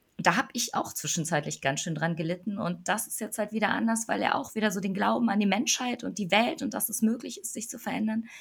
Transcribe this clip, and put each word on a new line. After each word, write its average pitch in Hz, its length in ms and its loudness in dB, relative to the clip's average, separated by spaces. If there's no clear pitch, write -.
Und - 100 4
da 175 100 6
hab - 160 0
ich - 220 -2
auch - 180 -2
zwischenzeitlich 151 680 -2
ganz 139 200 0
schön 165 140 -2
dran 160 200 0
gelitten. 175 440 -2
Und 175 280 -2
das 208 200 0
ist - 120 -8
jetzt 214 200 -6
halt 214 120 -2
wieder 214 180 2
anders, 226 380 2
weil 202 140 0
er - 140 2
auch - 200 -4
wieder 214 160 2
so 185 80 -2
den 196 140 0
Glauben 214 360 2
an 202 100 4
die 202 80 6
Menschheit 247 560 2
und 185 160 -6
die 185 120 0
Welt 220 300 4
und 208 120 -4
dass 320 160 -2
es - 120 -2
möglich 233 400 0
ist, - 120 -8
sich - 160 -10
zu 247 100 -10
verändern, 220 460 -2